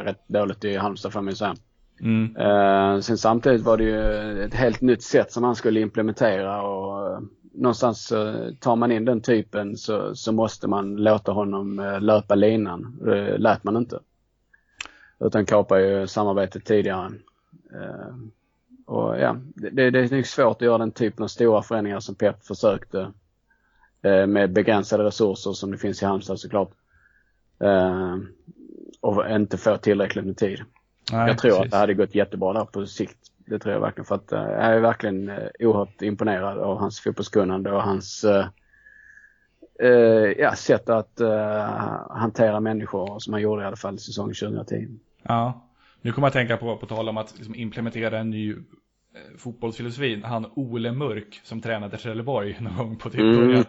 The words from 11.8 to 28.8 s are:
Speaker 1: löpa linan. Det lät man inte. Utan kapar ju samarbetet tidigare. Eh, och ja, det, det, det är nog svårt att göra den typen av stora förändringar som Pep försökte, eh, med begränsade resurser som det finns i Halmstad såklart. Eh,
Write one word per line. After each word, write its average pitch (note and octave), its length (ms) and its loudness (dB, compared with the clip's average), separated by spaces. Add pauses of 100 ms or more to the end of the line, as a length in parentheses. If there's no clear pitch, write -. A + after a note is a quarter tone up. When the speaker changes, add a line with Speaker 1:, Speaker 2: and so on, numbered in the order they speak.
Speaker 1:
löpa G#2+ 340 4
linan. G#2 720 2
Det G2+ 340 0
lät G#2+ 260 2
man G#2 120 0
inte. - 240 -4 (1200)
Utan G#2+ 260 0
kapar G2+ 300 4
ju G2 300 2
samarbetet G2 580 -2
tidigare. F#2+ 460 0 (640)
Eh, G2 400 -14 (720)
och A2+ 320 -4
ja, B2 180 2 (180)
det, - 160 -10
det, B2+ 200 4
det B2+ 100 2
är B2 160 0
nog B2+ 100 0
svårt A#2 300 2
att - 100 -4
göra A#2 120 4
den A2+ 140 -2
typen A2 320 -2
av G2+ 40 -6
stora A2 340 4
förändringar G#2 380 -4
som G2 140 -12
Pep G2+ 320 0
försökte, G2 640 -2 (920)
eh, G2 240 6
med G2+ 260 4
begränsade G#2 520 2
resurser G2+ 480 0
som F#2+ 180 -8
det G2 80 -8
finns G2 240 -6
i G2 40 -2
Halmstad F#2+ 340 -4
såklart. F#2+ 300 -2 (880)
Eh, F#2 580 2 (840)